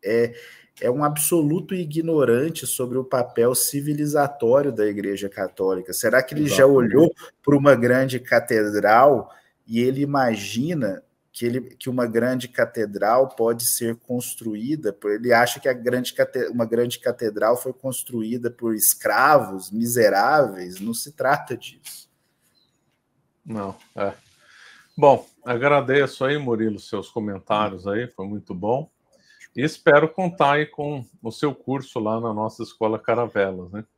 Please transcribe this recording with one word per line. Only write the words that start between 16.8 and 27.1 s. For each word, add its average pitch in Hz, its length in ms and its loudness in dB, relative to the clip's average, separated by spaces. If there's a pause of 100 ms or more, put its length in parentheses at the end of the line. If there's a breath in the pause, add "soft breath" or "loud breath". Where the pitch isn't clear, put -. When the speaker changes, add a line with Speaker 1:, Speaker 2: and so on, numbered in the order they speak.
Speaker 1:
catedral 110 580 0
foi 127 160 -8
construída 120 800 -6
por 113 240 -4
escravos 107 960 2
miseráveis? 107 1080 0
Não 113 140 -6
se 143 180 -12
trata 135 440 -2
disso. - 500 -20 (1400)
Speaker 2:
Não, 101 320 -10 (180)
é. 101 180 -4 (840 soft breath)
Bom, 143 300 6 (180)
agradeço 135 800 0
aí, 139 140 0
Murilo, 110 420 -4
seus - 300 -10